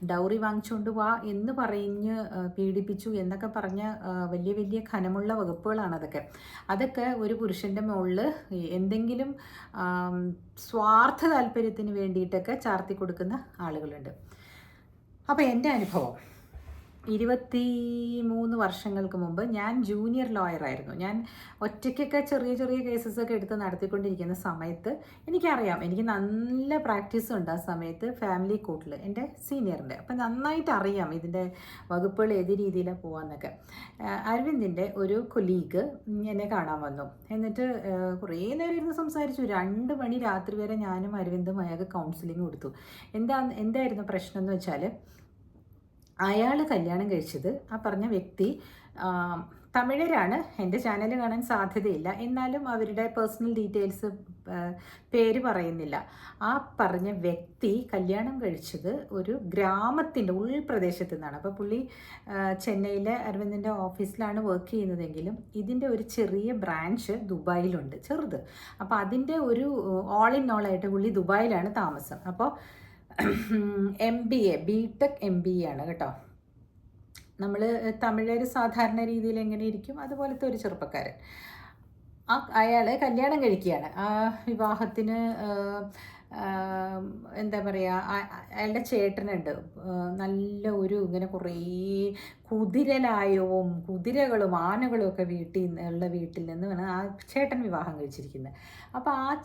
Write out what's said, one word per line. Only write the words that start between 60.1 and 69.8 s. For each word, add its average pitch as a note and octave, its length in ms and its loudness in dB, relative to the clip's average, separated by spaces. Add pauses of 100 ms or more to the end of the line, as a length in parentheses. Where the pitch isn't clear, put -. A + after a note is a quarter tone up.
ഉൾപ്രദേശത്ത് G#3 760 0
നിന്നാണ്. D3 240 -8
അപ്പോൾ G3 200 -4
പുള്ളി, G#3+ 200 -2 (520)
ആ, G3 40 -4 (280)
ചെന്നൈയിലെ G3+ 500 0 (140)
അരവിന്ദിൻ്റെ G3+ 440 -2 (140)
ഓഫീസിലാണ് G#3 640 -2
വർക്ക് F3+ 240 0
ചെയ്യുന്നതെങ്കിലും F3 640 -2 (240)
ഇതിൻ്റെ B3+ 320 0
ഒരു A3+ 120 -2 (100)
ചെറിയ G3+ 340 2 (140)
ബ്രാഞ്ച് F3+ 520 -2 (140)
ദുബായിലുണ്ട്, F3 640 0 (120)
ചെറുത്. C#4 300 -2 (440)
അപ്പോൾ G#3 220 2
അതിൻ്റെ C4 340 0 (140)
ഒരു C4 160 4 (500)